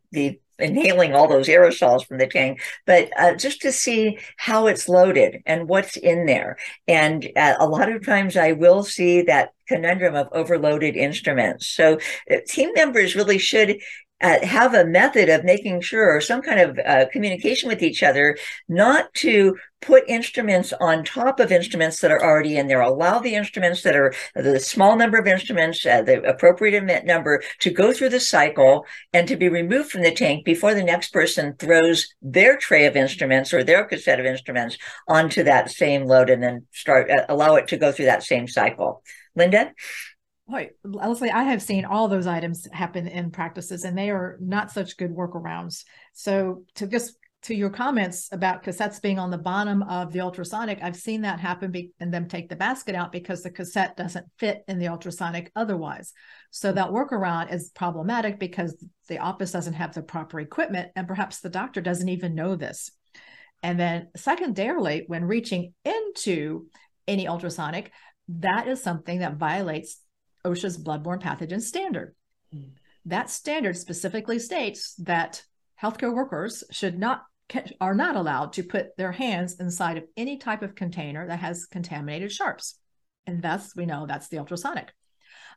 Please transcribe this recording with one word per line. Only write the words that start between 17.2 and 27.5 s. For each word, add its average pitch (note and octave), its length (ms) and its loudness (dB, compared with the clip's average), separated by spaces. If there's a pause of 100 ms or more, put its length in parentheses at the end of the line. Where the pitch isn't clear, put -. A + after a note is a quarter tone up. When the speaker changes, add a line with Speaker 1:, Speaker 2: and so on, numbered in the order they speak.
Speaker 1:
with G3 140 -2
each E3 220 0
other, D3 340 4 (300)
not G#3+ 460 2
to G3+ 420 4 (240)
put C4 260 8
instruments A3+ 760 -2
on D#3+ 220 2
top C4 380 0
of G3+ 100 4
instruments E3+ 480 2
that D#3+ 140 4
are D3+ 100 4
already D3+ 340 4
in C#3 120 0
there. C3 120 4
Allow D3+ 380 2
the A#3 160 -2
instruments F#3 480 -2
that D#3 140 2
are, C3+ 180 4 (220)
the C3 240 2
small G3+ 340 4
number A3+ 240 4
of G3 80 2
instruments, F3+ 580 0
uh, A#2 180 4
the B2 200 4
appropriate F#3 540 4
emit F#3+ 280 0
number, D3+ 380 2 (160)